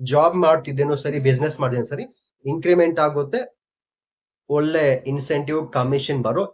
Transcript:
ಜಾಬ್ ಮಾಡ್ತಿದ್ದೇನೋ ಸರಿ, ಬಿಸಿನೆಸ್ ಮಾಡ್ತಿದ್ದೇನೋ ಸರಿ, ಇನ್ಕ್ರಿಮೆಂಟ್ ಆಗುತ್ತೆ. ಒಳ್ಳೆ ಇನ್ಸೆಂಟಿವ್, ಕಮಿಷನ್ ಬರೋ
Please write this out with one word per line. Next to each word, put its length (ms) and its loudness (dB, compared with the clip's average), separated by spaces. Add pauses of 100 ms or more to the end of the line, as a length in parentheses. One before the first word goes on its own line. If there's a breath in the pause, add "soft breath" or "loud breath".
ಜಾಬ್ 340 2
ಮಾಡ್ತಿದ್ದೇನೋ 600 2
ಸರಿ, 240 -4
ಬಿಸಿನೆಸ್ 400 0
ಮಾಡ್ತಿದ್ದೇನೋ 300 -2
ಸರಿ, 160 -8 (400)
ಇನ್ಕ್ರಿಮೆಂಟ್ 540 2
ಆಗುತ್ತೆ. 420 0 (1080)
ಒಳ್ಳೆ 360 0 (220)
ಇನ್ಸೆಂಟಿವ್, 640 -4
ಕಮಿಷನ್ 520 -2
ಬರೋ 200 0 (100)